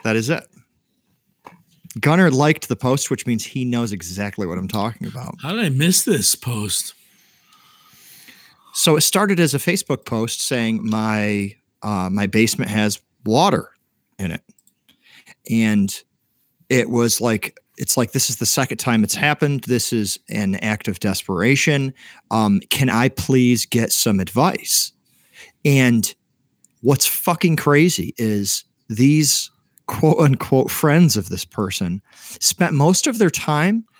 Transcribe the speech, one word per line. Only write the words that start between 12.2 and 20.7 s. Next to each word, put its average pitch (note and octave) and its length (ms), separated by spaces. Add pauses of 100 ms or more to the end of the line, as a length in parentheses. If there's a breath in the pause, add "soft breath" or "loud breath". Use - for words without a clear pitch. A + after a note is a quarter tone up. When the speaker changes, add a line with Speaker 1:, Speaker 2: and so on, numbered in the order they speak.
Speaker 1:
basement A2 440
has G#2+ 300 (240)
water C3+ 460 (480)
in F#2+ 120
it. E2 120 (1080 soft breath)
And G#2+ 440 (760)
it B2 180
was A#2 320
like, A2+ 380 (180)
it's - 220
like, A#2 140
"This - 180
is A#2 80
the A2+ 80
second B2 320
time A2+ 260
it's - 100
happened. D3 500
This A#2+ 280
is G#2+ 260 (120)
an G#2 260
act G#2+ 320